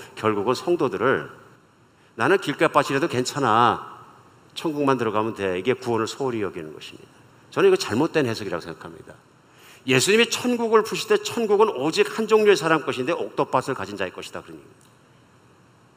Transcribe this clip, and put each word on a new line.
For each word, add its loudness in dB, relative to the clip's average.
결국은 0
성도들을 0
나는 2
길가밭이라도 0
괜찮아, 0
천국만 0
들어가면 -2
돼, -2
이게 0
구원을 -2
소홀히 -6
여기는 -10
것입니다. -20
저는 4
이거 4
잘못된 0
해석이라고 -6
생각합니다. -16
예수님이 4
천국을 2
푸실 -6
때 2
천국은 2
오직 -2
한 -2
종류의 6
사람 2
것인데 -2
옥토밭을 -2
가진 -8
자의 -4
것이다 -14
그런 -20
얘기입니다. -20